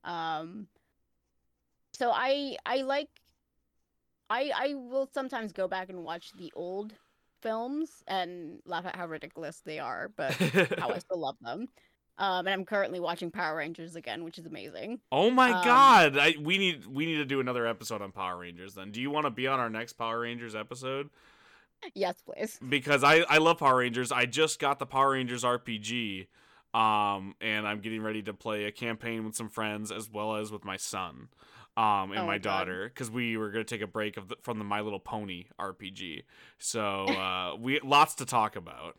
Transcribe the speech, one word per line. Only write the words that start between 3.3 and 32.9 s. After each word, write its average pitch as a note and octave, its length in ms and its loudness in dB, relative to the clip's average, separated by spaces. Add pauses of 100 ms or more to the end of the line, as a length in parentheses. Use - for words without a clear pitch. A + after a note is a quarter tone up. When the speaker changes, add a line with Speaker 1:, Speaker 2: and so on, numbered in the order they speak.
Speaker 1:
I, C4+ 260 0
I C#4+ 180 0
will C4+ 380 -4
sometimes B3+ 400 -6
go F#3 160 -2
back F#3 220 -6
and F3+ 140 -10
watch E3+ 340 -8
the F3 180 -14
old G3 380 -8 (480)
films B3 640 -6
and F3 580 -6
laugh F3+ 220 -6
at - 100 -8
how F3 100 -6
ridiculous D#3+ 600 -12
they D#3 120 -8
are, C3+ 380 -6
but C3+ 160 -2 (460)
how D3 120 -2
I - 80 -4
Speaker 2:
<laughs> - 20 -6
Speaker 1:
still F3+ 200 -6
love C#3 220 -6
them. D#3 260 -8 (500)
Um, F#3 280 0
and F#3+ 40 0
I'm F#3+ 140 -2
currently F#3+ 360 -2
watching F3 300 -4
Power D#3+ 260 -4
Rangers E3 400 -8
again, C#3 260 -8
which E3 160 -14
is E3 80 -16
amazing. C#3+ 540 -10 (100)
Speaker 2:
Oh F3+ 200 4
my B3+ 200 6
Speaker 1:
Um, F3+ 140 4
Speaker 2:
God. A3+ 540 10
I, D#3 220 6
we E3 160 2
need, F3 300 0
we C3+ 180 -2
need E3 120 0
to D3 80 0
do C3+ 160 0
another B2 260 0
episode A2 340 -4
on G2 120 -10
Power F#2 260 -4
Rangers F2+ 360 -14
then. G2 180 -12
Do A2+ 80 -8
you C3+ 100 -4
wanna D3 200 0
be B2+ 180 -2
on C3+ 100 2
our A#2 120 0
next A2+ 240 -8
Power A#2 260 -4
Rangers A#2 340 -8
episode? C3 560 -6 (840)
Speaker 1:
Yes, F#3 200 -2 (100)
please. - 440 -8
Speaker 2:
Because C#3 340 2
I, D#3+ 260 8
I D3+ 100 6
love E3 200 6
Power C3 200 6
Rangers. B2 340 0
I B2 140 4
just D3 340 0
got C#3 180 2
the C3 80 -4
Power C3+ 260 4
Rangers B2 300 -2
R B2 160 2
P A#2 200 -6
G, G#2+ 500 -4 (460)
um, G#2 680 2
and G#2+ 260 0
I'm G#2 140 -4
getting A2 220 -6
ready G#2+ 200 -4
to G2+ 120 -8
play G#2+ 320 -4
a G#2+ 40 -4
campaign A2+ 540 -6
with A2 100 -8
some A2 140 -6
friends G#2+ 420 -6
as G#2+ 180 -8
well G#2+ 280 -4
as G#2+ 160 -6
with G#2 120 -12
my F#2+ 120 -6
son, F2 500 -8 (500)
um, G2+ 360 4
and G#2 80 -2
Speaker 1:
Oh - 20 -2
Speaker 2:
my - 40 -2
Speaker 1:
my G2+ 120 0
God. F#2+ 40 -6 (240)
Speaker 2:
daughter, F#2+ 280 -6